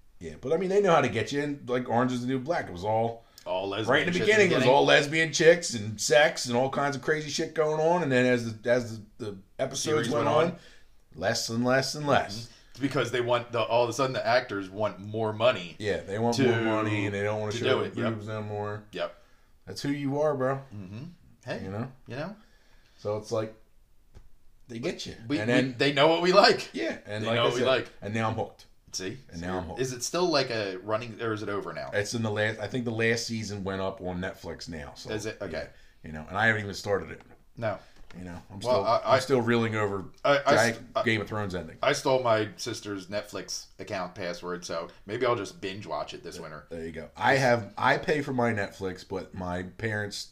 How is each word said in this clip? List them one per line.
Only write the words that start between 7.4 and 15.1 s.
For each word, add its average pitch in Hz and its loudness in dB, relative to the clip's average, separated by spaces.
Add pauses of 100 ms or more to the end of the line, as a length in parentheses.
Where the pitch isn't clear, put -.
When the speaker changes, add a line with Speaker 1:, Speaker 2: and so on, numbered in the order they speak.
Speaker 1:
going 156 0
on. 170 4
And 135 0
then 127 6
as 117 2
the, 107 -6
as 113 0
the, 107 -12
the 98 -8 (220)
episodes - -2 (260)
Speaker 2:
Series - -2
Speaker 1:
went - 2
Speaker 2:
went - 4
Speaker 1:
on, 160 6
Speaker 2:
on. 175 -2 (600)
Speaker 1:
less 113 -2
and 117 0
less 131 2
and 151 -6
less. 110 2
Speaker 2:
Mm-hmm. 117 -12 (200)
It's - -18
because 131 0
they 123 0
want 120 0
the, 117 0
all 117 4
of 117 0
a - -4
sudden 131 0
the 107 -2
actors 104 0
want 98 -2
more 107 -2